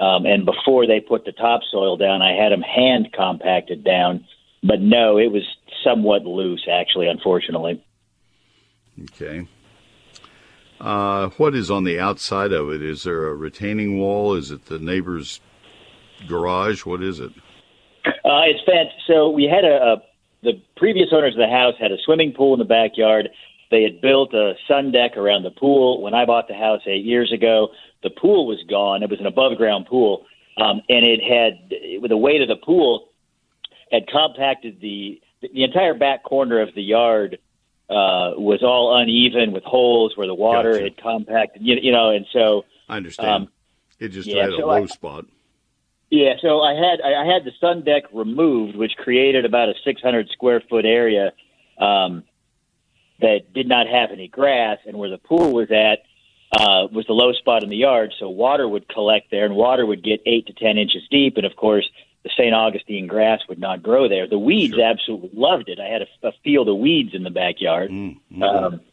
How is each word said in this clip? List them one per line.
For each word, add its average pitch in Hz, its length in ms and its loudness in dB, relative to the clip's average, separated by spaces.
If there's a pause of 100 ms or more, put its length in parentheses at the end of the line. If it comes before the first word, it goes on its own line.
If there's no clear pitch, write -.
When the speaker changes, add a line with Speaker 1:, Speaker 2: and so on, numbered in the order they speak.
Speaker 1:
Um, 95 240 2
and 98 220 2
before 127 400 2
they 110 140 2
put 110 260 -4
the 95 60 -8
topsoil 107 680 -2
down, 95 240 0
I 92 100 2
had 104 200 2
'em 92 100 0
hand 123 500 2
compacted 90 720 -2
down. 90 400 0 (380)
But 98 180 2
no, 110 380 4
it 110 120 4
was 101 120 -2 (420)
somewhat 107 400 2
loose, 90 460 -6
actually, 87 380 -2
unfortunately. 85 760 -4 (1300)
Speaker 2:
Okay. 82 320 -14 (1300)
Uh, 101 560 -4
what 151 180 0
is 104 160 -4
on 98 140 -2
the 87 160 -2
outside 98 520 -4
of 76 180 -2
it? 76 120 -8
Is 78 220 -10
there 82 240 -4
a 76 60 -8
retaining 101 680 -6
wall? 101 340 -2
Is 71 160 -6
it 71 160 -16
the 82 140 -10
neighbor's 85 600 -8 (840)
garage? 90 580 -4
What 90 180 -8
is 92 180 -8
it? 62 100 -14 (760)
Speaker 1:
Uh, - 420 0
it's 147 180 0
fenced. 170 300 2 (120)
So 156 240 4
we 147 140 2
had 175 200 4
a, 143 180 4 (120)
a, 110 80 -2 (400)
the 113 180 -2 (160)
previous 185 360 2
owners 147 220 4
of 110 40 -2
the 113 100 4
house 123 300 2
had 107 140 -2
a 95 120 -2
swimming 156 280 2
pool 135 220 2
in 123 40 2
the 117 60 -2
backyard. 110 640 2 (400)
They 110 120 6
had - 180 -2
built 135 340 2
a 104 200 0 (120)
sun 139 260 0
deck 120 240 0
around 101 260 0
the 92 80 -10
pool. 131 500 2
When 101 140 -4
I 120 100 2
bought 117 240 0
the 104 60 -14
house 107 320 -2
eight 98 180 -4
years 117 280 0
ago, 110 360 2 (340)
the - 80 -6
pool 185 360 2
was 107 120 -6 (100)
gone. 101 340 0
It 104 80 -6
was 95 100 -6
an 98 60 -6
above-ground 110 600 0
pool, 113 380 0 (320)
um, 107 320 0
and 120 180 4
it 113 160 2
had, 101 800 -2
with 117 100 -4
the 110 60 2
weight 143 240 2
of 127 80 0
the 110 80 -2
pool, 156 520 0 (840)
had 110 160 0
compacted 135 720 -2
the, 101 400 -12 (220)
the 131 220 -4
entire 165 300 0
back 135 280 -2
corner 127 380 0
of 104 140 -4
the 104 80 -8
yard, 107 560 0 (520)
uh, 92 460 0
was 104 260 0
all 123 340 2
uneven 117 560 2
with 95 120 -8
holes 120 500 2
where 101 120 -4
the 92 80 -6
water 113 380 2
Speaker 2:
Gotcha. 101 120 0
Speaker 1:
had 98 140 -8
compacted, 110 640 -4
you, 117 180 2
you 127 100 0
know, 117 200 4
and 101 220 -2
so 107 340 2 (220)
Speaker 2:
I 110 100 -10
understand. 101 460 -4
Speaker 1:
Um, 95 40 -12 (500)
Speaker 2:
It 113 100 -10
just 95 200 -12
Speaker 1:
yeah, 101 140 -2
Speaker 2:
had 98 100 -2
a 85 60 -6
Speaker 1:
so 147 80 -4
Speaker 2:
low 151 160 0
Speaker 1:
I 95 40 -8
Speaker 2:
spot. 76 380 -16 (840)
Speaker 1:
Yeah, 143 300 4
so 151 200 2
I 147 140 0
had, 170 260 0
I, 143 220 -2
I 156 40 -4
had 180 180 0
the 127 160 -12
sun 175 240 0
deck 147 280 0
removed, 113 640 -2
which 107 220 -4
created 131 480 2
about 117 240 0
a 95 40 -6 (100)
six 139 180 -4
hundred 120 260 0
square 120 400 0
foot 113 160 0
area, 113 480 2 (460)
um, 95 460 0 (960)
that 107 320 0
did 131 160 -6
not 123 200 0
have 120 240 0
any 92 160 -16
grass, 123 580 0
and 104 120 -14
where 101 120 -8
the 92 80 -10
pool 160 340 0
was 117 180 0
at, 107 300 2 (520)
uh, 101 400 2
was 110 140 -6
the 117 80 -2
low 123 180 4
spot 117 300 0
in 104 60 -8
the 104 80 -8
yard, 117 420 2
so 101 100 -10
water 120 400 0
would 104 200 -6
collect 107 420 0
there, 104 140 0
and 104 120 -2
water 123 300 2
would 101 180 -4
get 107 220 -2
eight 117 200 0
to - 60 -18
ten 107 260 0
inches 101 320 -2
deep, 139 260 2
and 104 100 0
of 95 100 -10
course, 104 320 2 (360)
the - 120 -12
Saint 117 180 2
Augustine 104 520 -2
grass 107 420 0
would 87 120 -14
not 92 220 -8
grow 120 260 2
there. 92 180 -2
The 107 120 -2
weeds 139 360 0
Speaker 2:
Sure. 120 100 2
Speaker 1:
absolutely 110 500 -4
loved 131 340 0
it. 90 100 -12
I 101 100 -12
had 110 140 -6
a, - 260 -10
a 101 40 -4 (100)
field 139 260 0
of 101 100 0
weeds 131 360 0
in 92 80 -10
the 92 80 -10
backyard. 90 600 -4
Speaker 2:
Mm, 98 260 -12 (160)
mm-hmm. 92 100 -8
Speaker 1:
Um, 95 380 -2 (120)